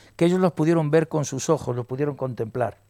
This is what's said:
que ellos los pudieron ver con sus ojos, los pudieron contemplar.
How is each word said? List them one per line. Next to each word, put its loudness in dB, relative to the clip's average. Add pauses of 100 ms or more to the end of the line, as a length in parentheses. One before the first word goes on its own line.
(160)
que 2
ellos 4
los 2
pudieron 2
ver 4
con -2
sus -4
ojos, 0
los -4
pudieron -4
contemplar. -6 (120)